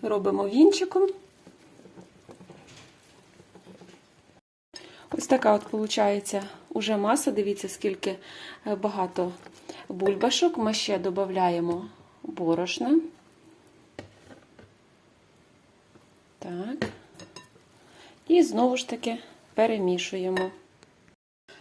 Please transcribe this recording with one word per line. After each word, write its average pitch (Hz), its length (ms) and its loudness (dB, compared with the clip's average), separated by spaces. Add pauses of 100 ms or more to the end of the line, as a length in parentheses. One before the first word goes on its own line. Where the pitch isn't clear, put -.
робимо 202 460 0
вінчиком. 370 600 6 (4000)
Ось - 160 -4
така 254 260 4
от 208 100 2
получається 208 800 -2 (260)
уже 220 280 -2
маса. 214 340 2
Дивіться, 202 380 -2
скільки, 190 480 -4 (500)
е, 214 80 -2
багато 190 580 -2 (560)
бульбашок. 202 720 0
Ми 220 160 0
ще 208 240 -2
додаємо 180 880 0 (340)
борошна. 180 800 0 (3500)
Так. 185 480 -6 (1400)
І 339 140 8
знову 247 340 2
ж 254 120 -6
таки 233 300 -6 (360)
перемішуємо. 185 960 0 (1120)